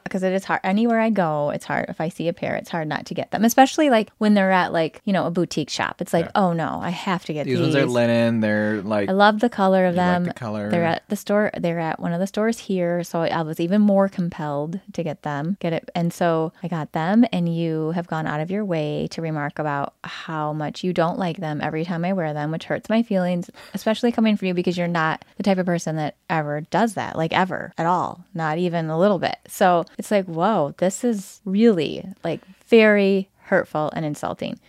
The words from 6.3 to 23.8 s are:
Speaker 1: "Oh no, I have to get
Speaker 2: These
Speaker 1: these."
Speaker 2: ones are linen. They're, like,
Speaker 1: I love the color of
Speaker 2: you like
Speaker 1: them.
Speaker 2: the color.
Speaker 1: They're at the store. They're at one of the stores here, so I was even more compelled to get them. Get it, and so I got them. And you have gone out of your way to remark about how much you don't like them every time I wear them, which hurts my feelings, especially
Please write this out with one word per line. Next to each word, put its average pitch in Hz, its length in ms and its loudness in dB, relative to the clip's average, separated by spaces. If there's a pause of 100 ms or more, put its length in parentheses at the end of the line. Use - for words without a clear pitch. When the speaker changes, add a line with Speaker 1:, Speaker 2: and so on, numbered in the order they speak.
Speaker 1:
"Oh 180 100 2
no, 151 280 -2
I - 80 -6
have 180 360 -4
to 165 80 -6
get 151 120 -4
Speaker 2:
These 127 140 0
Speaker 1:
these." 131 140 2
Speaker 2:
ones - 20 0
are 135 100 4
linen. 117 560 2
They're, 107 400 0
like, 104 260 0
Speaker 1:
I 190 60 -2
love 208 260 4
the 240 100 2
color 190 360 2
of 175 100 2
Speaker 2:
you 180 60 2
like 180 120 2
Speaker 1:
them. 175 120 0
Speaker 2:
the - 80 -4
color. 208 360 -6
Speaker 1:
They're 208 140 0
at 165 260 0
the 208 60 -2
store. 208 420 0
They're 170 220 -2
at 160 200 -4
one 175 120 -4
of 170 80 -2
the 190 80 -2
stores 220 320 -2
here, 175 440 -2
so 170 180 -4
I 165 220 0
was 156 160 -6
even 175 220 2
more 196 280 4
compelled 165 680 -4 (140)
to 170 100 -6
get 156 200 -6
them. 151 360 -4
Get 165 140 -4
it, - 220 -6
and 170 180 0
so 165 380 0 (120)
I 175 40 -8
got 165 260 -6
them. 185 380 2
And 170 220 0
you 160 380 -2
have 175 160 -4
gone 160 200 -4
out 156 140 -4
of 165 100 -6
your 208 140 -4
way 151 460 -4
to - 100 -8
remark 156 380 -4
about 147 340 -4 (100)
how 151 500 -6
much 151 300 -6
you 180 100 -2
don't 170 260 0
like 175 180 -4
them 151 240 -4
every 156 240 -2
time 170 200 -4
I 190 80 0
wear 160 200 -2
them, 151 180 -4
which 160 140 -6
hurts - 240 -6
my 226 140 2
feelings, 180 460 -2 (240)
especially 220 380 0